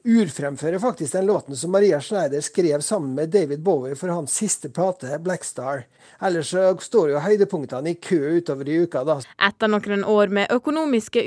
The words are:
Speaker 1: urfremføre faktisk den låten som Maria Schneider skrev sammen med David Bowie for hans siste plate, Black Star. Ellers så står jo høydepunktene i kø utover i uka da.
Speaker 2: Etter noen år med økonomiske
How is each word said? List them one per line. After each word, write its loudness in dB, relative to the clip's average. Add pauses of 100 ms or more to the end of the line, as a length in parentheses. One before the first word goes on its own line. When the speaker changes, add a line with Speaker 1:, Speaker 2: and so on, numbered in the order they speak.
Speaker 1:
urfremføre 0
faktisk -2
den 2
låten -2
som -6
Maria 4
Schneider -2
skrev 0
sammen -2
med -2
David 2
Bowie 0
for -4
hans -4
siste -2
plate, -4
Black -4
Star. -8 (340)
Ellers -2
så 4 (120)
står 2
jo -2
høydepunktene 0
i -18
kø 0 (180)
utover -4
i 0
uka -4
da. 2 (300)
Speaker 2:
Etter 0
noen -2
år 2
med 0
økonomiske 0